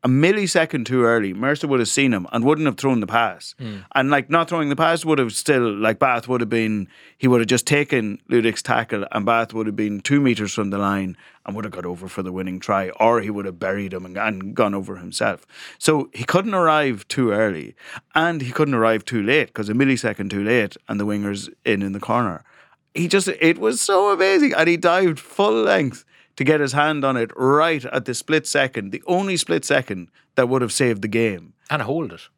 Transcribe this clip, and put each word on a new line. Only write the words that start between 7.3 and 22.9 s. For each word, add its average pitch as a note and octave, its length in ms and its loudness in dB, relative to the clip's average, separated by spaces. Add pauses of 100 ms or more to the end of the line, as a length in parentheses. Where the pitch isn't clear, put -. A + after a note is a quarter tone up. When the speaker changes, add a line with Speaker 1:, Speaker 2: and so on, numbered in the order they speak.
Speaker 1:
have A2+ 80 0
just B2 180 2
taken C3 600 0
Ludic's A2+ 340 2
tackle, A2+ 520 -2
and G#2 120 -2
Bath A2+ 280 0
would A2 120 -4
have G#2 120 -6
been G#2 240 -4
two C#3+ 180 2
meters A2 340 0
from G2+ 180 -4
the G2 60 -4
line G2 380 -2 (300)
and G2+ 100 -8
would A2 80 -8
have G#2 100 -10
got F2+ 120 -10
over F2+ 240 -10
for G2 120 -8
the F#2 120 -6
winning F#2 260 -6
try, G2 300 -2 (100)
or A#2 220 4
he G2+ 80 -6
would G2+ 160 -6
have F2+ 140 -10
buried F#2+ 340 -4
him F2+ 120 -10
and, F2+ 120 -12
and G#2 360 -4
gone G#2+ 200 2
over G2 240 -8
himself. F#2 480 -4 (340)
So D3+ 340 2
he A#2 120 -10
couldn't G3 280 0
arrive D3+ 540 2
too B2 240 0
early, G2 420 -2 (400)
and E3 280 0
he B2 100 -6
couldn't C#3+ 220 0
arrive A2+ 320 2
too A2+ 180 -4
late, B2+ 300 0
'cause G#2 160 -8
a G#2+ 40 -2
millisecond A#2 560 0
too G2+ 140 -4
late A2 320 0 (140)
and G#2+ 100 -4
the G#2 60 -2
winger's G2+ 440 -6 (140)
in, G#2 180 0
in G2 120 -4
the G2+ 80 -8
corner. A#2 420 -2 (500)